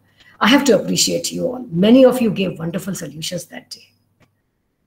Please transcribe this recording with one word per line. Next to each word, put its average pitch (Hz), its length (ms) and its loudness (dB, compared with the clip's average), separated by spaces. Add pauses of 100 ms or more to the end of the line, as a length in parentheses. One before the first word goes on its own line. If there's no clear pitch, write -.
(400)
I 208 80 2
have 269 160 4
to 208 160 4
appreciate - 500 -4
you 175 180 -6
all. - 220 -8
Many 226 360 6
of 240 160 0
you 220 80 0
gave 165 280 -6
wonderful 170 360 -8
solutions 160 520 -12
that - 220 -20
day. - 240 -20 (960)